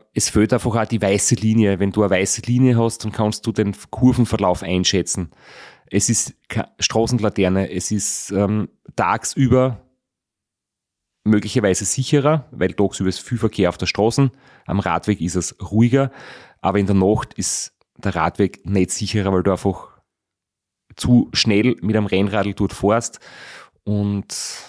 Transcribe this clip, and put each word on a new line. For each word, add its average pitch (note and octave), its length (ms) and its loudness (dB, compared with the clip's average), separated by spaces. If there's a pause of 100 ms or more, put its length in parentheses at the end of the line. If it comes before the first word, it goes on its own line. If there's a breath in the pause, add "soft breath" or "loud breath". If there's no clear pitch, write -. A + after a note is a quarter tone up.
(140)
es - 160 -2
fehlt G#2+ 240 2
einfach A#2 220 0
auch A2+ 100 0
die G#2+ 160 -4
weiße G2+ 340 0
Linie. A2 440 2
Wenn G2 120 0
du G#2+ 120 2
eine F#2+ 80 2
weiße F#2+ 300 0
Linie B2 360 2
hast, A#2 260 -2
dann G#2+ 80 -6
kannst G#2+ 340 -2
du A#2 60 -4
den G2+ 240 -2 (140)
Kurvenverlauf G#2+ 760 2
einschätzen. F2+ 640 -2 (600 loud breath)
Es G2+ 200 0
ist - 260 -2 (120)
ke-, - 200 -6 (120)
Straßenlaterne, G2+ 920 0
es F#2 220 -6
ist, - 400 -6
ähm, F#3 380 0 (260)
tagsüber A#2+ 920 0 (1400)
möglicherweise G#2 600 2
sicherer, C#3+ 640 0
weil F2+ 220 -2
tagsüber F#2+ 360 0
ist - 100 -4
viel - 180 -6
Verkehr G#2+ 320 0
auf - 80 -6
der - 80 -6
Straße. A#2 460 2 (340 soft breath)
Am G2 140 -2
Radweg F2 420 -2
ist E2+ 140 -4
es F2 200 -6 (160)
ruhiger, A#2+ 400 4 (480 loud breath)
aber F#2+ 200 2
in G2 80 2
der G2 80 2
Nacht G2 400 2
ist - 400 -8 (220)
der G2 180 -4
Radweg F2+ 500 -2
nicht F#2+ 260 0
sicherer, G2 420 -2
weil F#2 100 2
du G2 80 2
einfach - 480 -4 (960)
zu - 380 2
schnell A2+ 480 2
mit G#2+ 140 0
einem G#2+ 100 2
Rennradl G2 480 0
dort G2+ 200 -2
fährst. A2 460 0 (640 loud breath)
Und G2+ 520 -2 (340 loud breath)